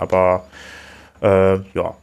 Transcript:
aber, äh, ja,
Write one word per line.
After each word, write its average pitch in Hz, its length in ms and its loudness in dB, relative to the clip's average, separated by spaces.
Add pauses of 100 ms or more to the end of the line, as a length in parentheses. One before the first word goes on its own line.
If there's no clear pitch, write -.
aber, 92 440 0 (760)
äh, 95 340 2
ja, 90 480 -8